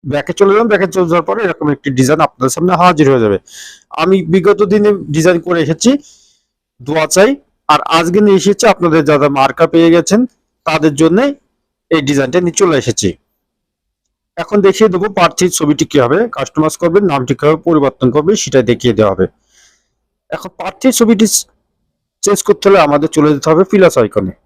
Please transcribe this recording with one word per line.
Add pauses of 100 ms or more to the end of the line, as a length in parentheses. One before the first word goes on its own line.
ব্যাকে
চলে
যাবেন।
ব্যাকে
চলে
যাওয়ার
পরে
এরকম
একটি (100)
ডিজাইন
আপনাদের
সামনে
হাজির
হয়ে
যাবে। (640)
আমি (160)
বিগত (120)
দিনে (240)
ডিজাইন
করে
এসেছি, (920)
দোয়া
চাই। (420)
আর (180)
আজকে
নিয়ে
এসেছি (100)
আপনাদের
যারা (100)
মার্কা
পেয়ে
গেছেন (460)
তাদের
জন্য (720)
এই
ডিজাইনটা
নিয়ে
চলে
এসেছি। (1300)
এখন
দেখিয়ে
দেবো (100)
প্রার্থীর
ছবিটি
কীভাবে (180)
কাস্টমাইজ
করবেন, (100)
নামটি
কীভাবে (100)
পরিবর্তন
করবেন
সেটাই
দেখিয়ে
দেওয়া
হবে। (1080)
এখন
প্রার্থীর
ছবিটি (960)
চেঞ্জ
করতে
হলে
আমাদের
চলে
যেতে
হবে
প্লাস
আইকনে। (140)